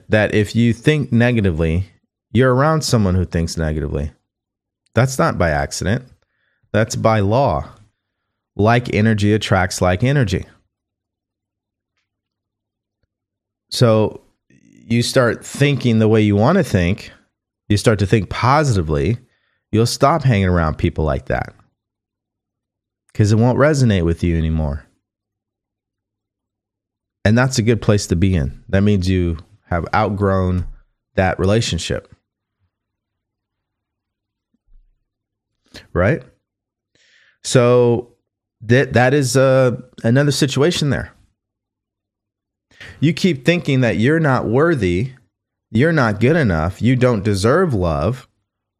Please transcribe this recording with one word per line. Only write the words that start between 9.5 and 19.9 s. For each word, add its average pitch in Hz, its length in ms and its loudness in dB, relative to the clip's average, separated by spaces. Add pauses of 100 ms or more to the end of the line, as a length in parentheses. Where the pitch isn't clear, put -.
like 92 220 0
energy. 120 420 0 (3250)
So 110 520 0 (280)
you 62 520 -6
start 120 420 0
thinking 127 560 0
the 110 80 2
way 110 140 2
you 104 140 2
want 131 220 2
to 180 60 2
think, 92 480 -2 (560)
you 104 100 2
start 110 220 2
to 104 60 0
think 101 240 0
positively, 107 880 0 (540)
you'll 110 160 2
stop 151 360 0